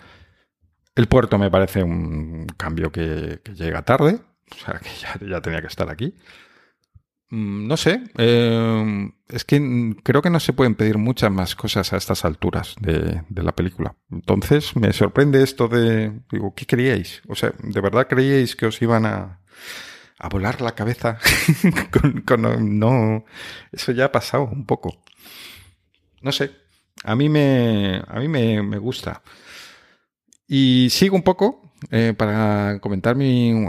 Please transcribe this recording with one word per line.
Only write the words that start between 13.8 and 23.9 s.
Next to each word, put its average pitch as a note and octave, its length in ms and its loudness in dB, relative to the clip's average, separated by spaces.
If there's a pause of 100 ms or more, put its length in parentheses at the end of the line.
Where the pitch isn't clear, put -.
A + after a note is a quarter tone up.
Entonces, G2+ 640 0
me G#2+ 160 2
sorprende C3+ 500 4
esto C3 240 0
de, A2+ 460 0 (180)
digo, G2+ 240 -6
"¿Qué - 120 -14
creíais? B2 640 0
O G2+ 60 -10
sea, - 260 -2
¿de G2+ 200 -4
verdad G2+ 280 2
creíais C3 460 2
que - 120 -2
os A2 140 -4
iban A2+ 260 2
a, F#2+ 340 -6 (800)
a - 80 -10
volar G2+ 320 -2
la A#2 160 -4
cabeza?" A2+ 420 -2 (380)
<laughs> - 340 0
Con, - 320 2
con, A2+ 560 0
no, A2 460 2 (480)
eso - 200 -4